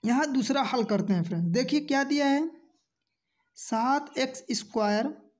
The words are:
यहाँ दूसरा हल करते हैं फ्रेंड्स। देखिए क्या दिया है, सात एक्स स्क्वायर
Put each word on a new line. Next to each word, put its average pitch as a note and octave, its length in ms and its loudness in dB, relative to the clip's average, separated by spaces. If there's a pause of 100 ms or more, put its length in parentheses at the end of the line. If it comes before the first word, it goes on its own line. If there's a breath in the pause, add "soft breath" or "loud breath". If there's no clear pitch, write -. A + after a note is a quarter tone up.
यहाँ B3+ 280 2
दूसरा C4+ 320 0
हल A#3+ 200 0
करते G3+ 280 0
हैं F3 120 2
फ्रेंड्स। E3+ 280 -2
देखिए B3+ 300 2
क्या C#4 220 0
दिया C#4+ 220 2
है, C#4+ 240 2 (1080)
सात C4 600 -2
एक्स C4 340 -4
स्क्वायर G#3 540 -2 (340)